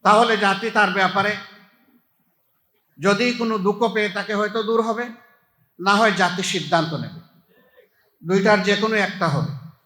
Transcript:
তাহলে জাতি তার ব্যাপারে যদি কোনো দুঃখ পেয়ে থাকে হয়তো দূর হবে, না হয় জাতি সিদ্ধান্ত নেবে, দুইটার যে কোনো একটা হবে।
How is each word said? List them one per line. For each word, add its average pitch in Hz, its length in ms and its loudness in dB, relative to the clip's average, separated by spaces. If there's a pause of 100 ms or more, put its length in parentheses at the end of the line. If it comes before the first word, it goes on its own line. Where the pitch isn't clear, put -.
তাহলে 220 320 6
জাতি 196 340 0
তার 208 200 2
ব্যাপারে 196 400 0 (1700)
যদি 202 260 2 (120)
কোনো 226 200 -2
দুঃখ 208 240 0 (120)
পেয়ে 208 220 -2
থাকে 202 200 -6
হয়তো 208 280 -2
দূর 226 180 0
হবে, 226 240 -4 (760)
না 196 160 2
হয় 214 200 4
জাতি 180 280 0
সিদ্ধান্ত 160 500 0
নেবে, - 280 -10 (1000)
দুইটার 196 400 4
যে 202 140 2
কোনো 220 200 -2
একটা 185 300 -2
হবে। 139 260 -2 (320)